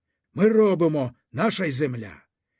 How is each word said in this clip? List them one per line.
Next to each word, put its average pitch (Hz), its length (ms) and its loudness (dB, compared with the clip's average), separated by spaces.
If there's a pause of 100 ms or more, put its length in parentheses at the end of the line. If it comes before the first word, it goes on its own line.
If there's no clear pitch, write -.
(340)
ми 202 140 4
робимо, 170 640 2 (200)
наша 190 340 -2
й 147 40 -4
земля. 123 520 -6 (380)